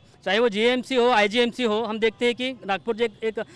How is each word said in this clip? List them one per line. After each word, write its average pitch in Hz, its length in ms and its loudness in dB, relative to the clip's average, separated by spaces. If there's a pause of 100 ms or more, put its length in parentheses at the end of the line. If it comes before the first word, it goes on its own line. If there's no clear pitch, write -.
(260)
चाहे 196 140 0
वो 240 100 4
जीएमसी 240 460 0
हो, 240 140 4
आईजीएमसी 233 540 2
हो, 214 200 0
हम 220 160 -6
देखते 226 260 0
हैं 240 100 2
कि 254 160 -6
नागपुर 214 440 -6
जो 233 100 -2
एक, 220 180 -8
एक 220 160 -4 (160)